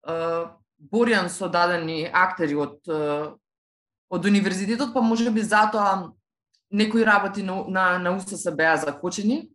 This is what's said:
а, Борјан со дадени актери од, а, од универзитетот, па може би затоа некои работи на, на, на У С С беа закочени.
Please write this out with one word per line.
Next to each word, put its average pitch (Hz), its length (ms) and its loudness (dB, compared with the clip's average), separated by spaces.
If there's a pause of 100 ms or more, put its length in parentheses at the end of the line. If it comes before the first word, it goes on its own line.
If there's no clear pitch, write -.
а, 165 460 -4 (420)
Борјан 220 340 2
со 175 220 -6
дадени 170 640 0
актери 175 420 2
од, 143 320 -4
а, 151 460 -4 (760)
од 180 160 -4
универзитетот, 202 680 0
па 254 80 2
може 226 300 2
би 220 100 0
затоа 208 720 2 (600)
некои 214 340 2
работи 202 380 2
на, 190 240 -6
на, 185 320 0
на 180 160 -2
У 196 40 -4
С 190 180 -12
С 170 140 -4
беа 160 260 2
закочени. 202 760 -4